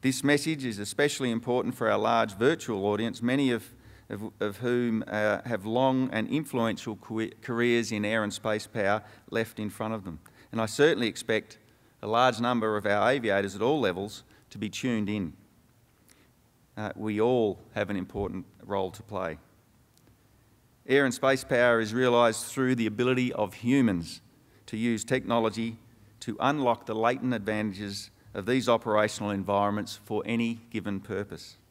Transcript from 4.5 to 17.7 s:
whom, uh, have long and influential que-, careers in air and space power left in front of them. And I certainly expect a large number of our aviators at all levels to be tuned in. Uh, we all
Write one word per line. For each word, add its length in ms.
whom, 500
uh, 380
have 200
long 460
and 160
influential 720
que-, 440
careers 500
in 140
air 180
and 80
space 360
power 340
left 280
in 80
front 280
of 80
them. 160
And 100
I 60
certainly 400
expect 500
a 40
large 320
number 380
of 80
our 260
aviators 440
at 80
all 160
levels 440
to 80
be 100
tuned 400
in. 240
Uh, 180
we 240
all 380